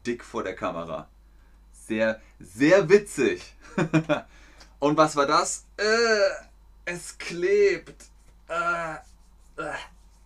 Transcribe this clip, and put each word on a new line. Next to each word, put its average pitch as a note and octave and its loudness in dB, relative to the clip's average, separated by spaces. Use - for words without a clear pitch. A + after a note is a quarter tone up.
dick A#2+ -6
vor A2 -8
der F#2+ -8
Kamera. E2 -8
Sehr, A2 0
sehr D#3 2
witzig. D3+ 2
<laughs> - -4
Und D3 2
was D3+ 4
war C#3+ 2
das? E3 0
Äh, G#3+ 0
es F3 -12
klebt. F#3 -2
Äh, E3+ -4
äh, - -16